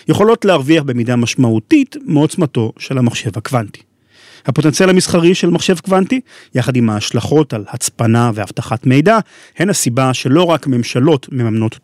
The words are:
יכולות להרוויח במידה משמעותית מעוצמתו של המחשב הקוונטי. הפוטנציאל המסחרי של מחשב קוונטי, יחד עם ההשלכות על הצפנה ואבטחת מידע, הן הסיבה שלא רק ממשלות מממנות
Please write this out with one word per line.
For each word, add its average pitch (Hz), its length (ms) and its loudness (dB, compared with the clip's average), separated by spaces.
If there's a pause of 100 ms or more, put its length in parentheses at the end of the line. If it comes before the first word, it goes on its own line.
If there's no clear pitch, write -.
יכולות 208 380 2
להרוויח 156 380 2
במידה 120 320 -2
משמעותית 120 800 0 (100)
מעוצמתו 143 720 0
של - 200 -8
המחשב 120 400 -2
הקוונטי. 110 440 -6 (640)
הפוטנציאל 156 440 2
המסחרי 180 460 2
של 180 140 0
מחשב 175 300 0
קוונטי, 190 420 -2 (340)
יחד 127 200 0
עם 117 140 2
ההשלכות 123 640 0
על 107 140 -8
הצפנה 117 640 0
ואבטחת 110 520 -8
מידע, 151 340 4 (380)
הן 175 120 0
הסיבה 131 440 0
שלא 139 300 0
רק 165 240 0
ממשלות 131 640 0
מממנות 110 520 -4